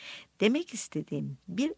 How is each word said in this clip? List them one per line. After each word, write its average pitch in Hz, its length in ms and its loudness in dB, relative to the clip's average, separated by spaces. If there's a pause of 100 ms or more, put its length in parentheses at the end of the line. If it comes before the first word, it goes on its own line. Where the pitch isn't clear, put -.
(400)
Demek 262 340 4
istediğim, 143 640 -4 (100)
bir 240 300 0